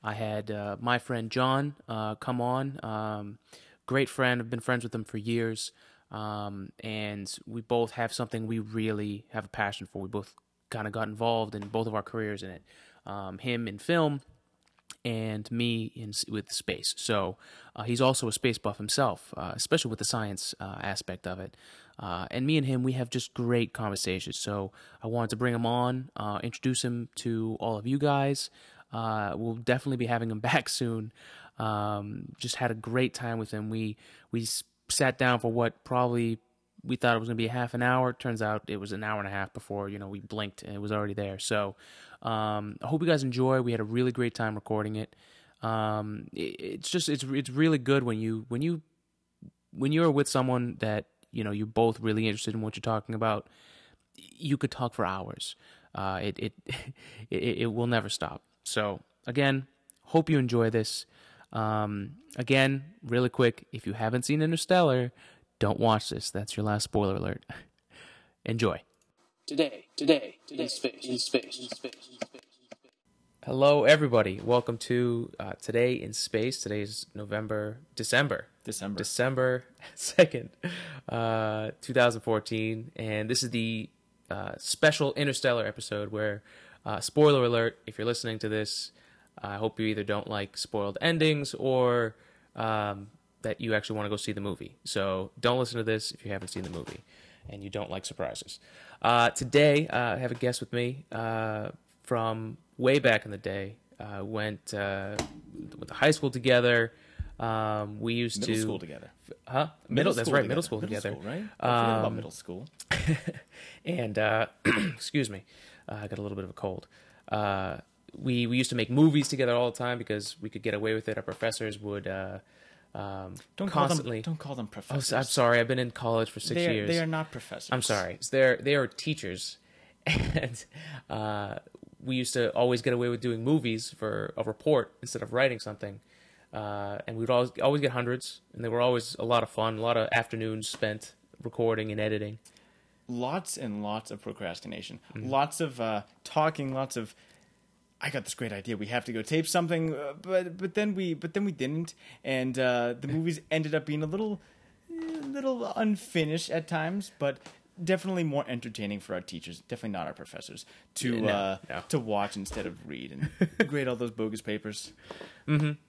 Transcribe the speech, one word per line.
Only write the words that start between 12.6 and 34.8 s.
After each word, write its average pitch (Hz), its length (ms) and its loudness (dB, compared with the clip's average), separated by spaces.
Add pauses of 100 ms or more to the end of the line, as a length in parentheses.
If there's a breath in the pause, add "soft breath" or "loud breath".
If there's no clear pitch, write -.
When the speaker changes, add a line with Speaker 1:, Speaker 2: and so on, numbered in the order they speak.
Speaker 1:
Um, 98 320 -8
him 120 280 -2
in 101 120 -8
film 156 420 2 (840)
and 110 480 -4
me 117 340 0 (100)
in 110 140 -10
s-, - 200 -4
with 107 220 -4
space. - 460 -2
So, 104 400 0 (380 loud breath)
uh, - 60 -8
he's 120 200 0
also 131 260 4
a 107 40 0
space 120 280 0
buff 104 180 -4
himself, 104 580 0
uh, 85 200 -6
especially 131 340 0
with 110 80 -4
the 104 80 -4
science, 107 540 -2
uh, 98 220 -8
aspect 92 440 -6
of 92 140 -4
it. - 180 -12 (420 loud breath)
Uh, 90 320 -4
and 127 160 0
me 156 100 4
and 139 80 2
him, 127 180 2
we 131 100 2
have 127 180 -2
just - 240 -4
great 120 380 2
conversations. 98 640 -4
So 101 340 -4 (320 loud breath)
I 113 40 -6
wanted 113 240 -2
to 113 40 -2
bring 120 180 2
him 117 140 0
on, 123 480 0
uh, 104 280 -4
introduce 127 400 -2
him 120 340 -4
to 113 420 -2
all 110 180 -2
of 104 80 -8
you 139 140 0
guys. 139 500 2 (420 loud breath)
Uh, 110 440 -2
we'll 113 200 -2
definitely 123 420 0
be 117 100 0
having 117 240 0
him 107 80 -4
<laughs> 120 120 0
back 143 180 4
soon. 113 420 -2 (480 loud breath)
Um, 104 680 -2 (100)
just - 160 -4
had 120 160 0
a 110 40 -2
great 120 380 0
time 117 240 -4
with 110 140 -6
him. 107 180 -4
We, 110 280 -2 (340 loud breath)
we 117 120 -2
s-, - 200 -2 (260)